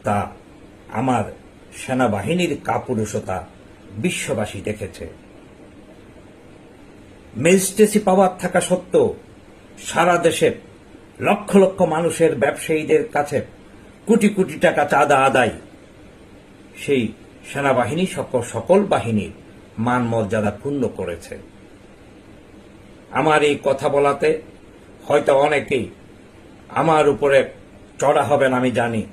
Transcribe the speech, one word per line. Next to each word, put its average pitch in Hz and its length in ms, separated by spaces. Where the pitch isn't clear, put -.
তা 104 280
আমার - 340
সেনাবাহিনীর 127 840
কাপুরুষতা 110 840
বিশ্ববাসী 107 640
দেখেছে। 95 440
ম্যাজিস্ট্রেসি 190 640
পাওয়ার 190 400
থাকা 175 220
সত্ত্বেও 170 520
সারা 170 380
দেশে 165 340
লক্ষ 196 380
লক্ষ 190 240
মানুষের, 160 540
ব্যবসায়ীদের 151 720
কাছে 143 340
কোটি 208 240
কোটি 185 300
টাকা 160 260
চাঁদা 143 320
আদায়, 131 360
সেই 135 260
সেনাবাহিনী 139 520
সকল, 131 360
সকল 139 440
বাহিনীর 107 480
মান 123 240
মর্যাদা 110 500
ক্ষুণ্ণ 139 360
করেছে। 87 500
আমার 151 320
এই 147 200
কথা 139 260
বলাতে 143 520
হয়তো 147 300
অনেকেই 139 480
আমার 151 400
উপরে 139 300
চড়া 143 240
হবেন, 131 300
আমি 127 180
জানি। 117 420